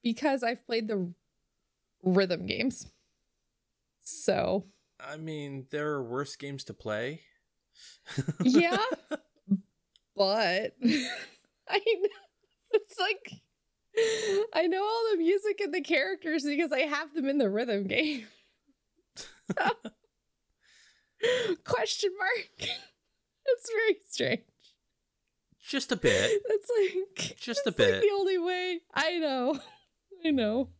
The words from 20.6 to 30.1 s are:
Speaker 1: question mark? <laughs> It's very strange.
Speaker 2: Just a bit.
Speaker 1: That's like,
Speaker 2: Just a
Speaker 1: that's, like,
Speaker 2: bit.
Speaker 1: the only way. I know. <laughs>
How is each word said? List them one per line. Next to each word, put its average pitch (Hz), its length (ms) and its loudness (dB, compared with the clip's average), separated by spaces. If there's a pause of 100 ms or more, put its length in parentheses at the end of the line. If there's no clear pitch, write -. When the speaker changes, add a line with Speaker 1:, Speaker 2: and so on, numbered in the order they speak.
Speaker 1:
question 427 540 0
mark? 403 560 -4
<laughs> 719 40 -12 (680)
It's 480 220 0
very 440 260 2 (120)
strange. - 320 0 (1300)
Speaker 2:
Just - 240 -4
a - 40 0
bit. - 520 2
Speaker 1:
That's 427 300 0
like, 381 600 -2
Speaker 2:
Just 240 280 -4
a 208 40 2
Speaker 1:
that's, - 80 -6
like, - 100 6
Speaker 2:
bit. - 140 2
Speaker 1:
the 415 120 6
only 381 240 0
way. 359 420 -4 (140)
I 320 240 0
know. 269 400 0 (320)
<laughs> 359 340 -20